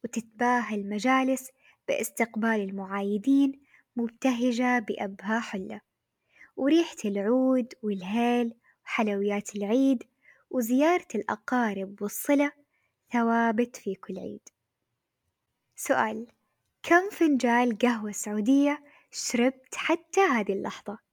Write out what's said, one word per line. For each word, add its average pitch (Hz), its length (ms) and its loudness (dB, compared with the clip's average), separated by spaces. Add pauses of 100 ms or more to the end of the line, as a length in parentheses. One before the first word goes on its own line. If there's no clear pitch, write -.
وتتباهى 233 720 -2
المجالس 254 720 0 (380)
باستقبال 226 720 -2
المعايدين 202 1000 0 (360)
مبتهجة 247 840 0
بأبهى 208 640 -4
حلة، 208 400 -10 (760)
وريحة 311 480 2
العود 247 800 0
والهيل 226 720 -2 (300)
وحلويات 202 720 -2
العيد 240 460 2 (480)
وزيارة 262 640 2
الأقارب 208 880 -4
والصلة 285 500 0 (600)
ثوابت 233 640 2
في 196 180 -6
كل 190 240 -12
عيد. 208 300 -14 (1300)
سؤال: 226 500 -2 (560)
كم 370 280 4
فنجال 247 680 2
قهوة 220 340 0
سعودية 269 720 2 (260)
شربت - 640 -2
حتى - 460 -2
هذه 233 320 2
اللحظة؟ - 460 -8 (140)